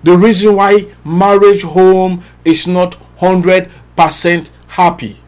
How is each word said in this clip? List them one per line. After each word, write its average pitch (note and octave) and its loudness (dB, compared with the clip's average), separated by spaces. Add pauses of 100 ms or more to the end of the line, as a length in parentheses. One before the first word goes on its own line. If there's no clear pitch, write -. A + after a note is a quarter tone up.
The F3 4
reason G3+ 2
why G3 0 (180)
marriage G3 2
home F#3 0 (220)
is E3 -2
not F3+ -4 (220)
hundred F#3 0 (240)
percent E3+ -2 (160)
happy. E3+ -4